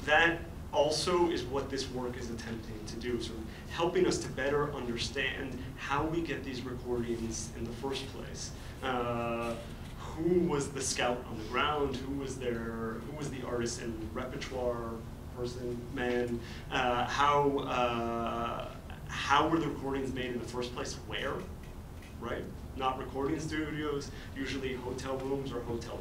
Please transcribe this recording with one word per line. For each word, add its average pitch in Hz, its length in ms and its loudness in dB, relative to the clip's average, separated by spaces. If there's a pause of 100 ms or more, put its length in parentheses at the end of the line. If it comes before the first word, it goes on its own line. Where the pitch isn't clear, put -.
that 165 340 6 (340)
also 165 560 6
is 127 140 0
what 135 260 -2
this 135 220 -2
work 123 260 -4
is 123 120 -4
attempting 113 580 -6
to - 100 -8
do, 120 240 0
sort - 160 -4
of - 60 -6 (260)
helping 180 380 4
us - 100 4
to 147 120 -4
better 143 440 2
understand 127 840 -2 (200)
how 143 260 0
we 160 180 2
get 135 220 -2
these 127 180 -4
recordings 117 960 -2
in 117 60 -4
the 113 100 -4
first 131 400 -2
place. - 380 -8 (320)
Uh, 120 680 0 (640)
who 175 320 6
was 139 220 2
the 127 120 -4
scout 123 480 2
on 113 80 -4
the 110 80 -4
ground? 143 520 2
Who 135 180 -4
was 131 220 -2
their, 113 680 -2
who 147 120 -6
was 143 120 -4
the - 160 -4
artist 120 360 0
and 110 320 -4
repertoire 123 800 -2 (440)
person, 120 420 -2 (160)
man? 123 460 2 (320)
Uh, 123 340 4
how, 143 540 6
uh, 117 1080 2 (420)
how 143 400 6
were 165 100 6
the - 80 2
recordings 135 460 0
made 127 140 -2
in 120 120 -2
the 117 60 -4
first 123 280 -4
place? 139 200 -4 (140)
Where? 107 260 0 (880)
Right? 117 220 -4 (340)
Not 135 200 4
recording 139 440 0
studios, 151 680 0 (280)
usually 131 380 -2
hotel 127 420 -2
rooms 135 340 0
or 120 100 -2
hotel 117 400 -4